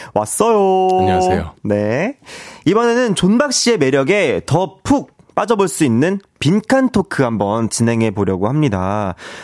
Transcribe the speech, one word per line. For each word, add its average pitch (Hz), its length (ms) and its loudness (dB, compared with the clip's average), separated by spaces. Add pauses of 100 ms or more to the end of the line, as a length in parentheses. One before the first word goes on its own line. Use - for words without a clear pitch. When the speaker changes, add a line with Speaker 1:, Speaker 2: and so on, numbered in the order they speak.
(140)
Speaker 1:
왔어요. 190 760 0 (100)
Speaker 2:
안녕하세요. 185 540 0 (100)
Speaker 1:
네. 107 540 -2 (480)
이번에는 233 500 2
존박 240 380 2
씨의 240 240 0
매력에 139 680 0
더 170 380 -2
푹 262 320 -2 (180)
빠져볼 196 360 0
수 - 160 -2
있는 143 340 2 (200)
빈칸 233 500 2
토크 - 340 -2
한번 110 460 0
진행해 113 420 0
보려고 95 380 -2
합니다. 101 680 -2 (280)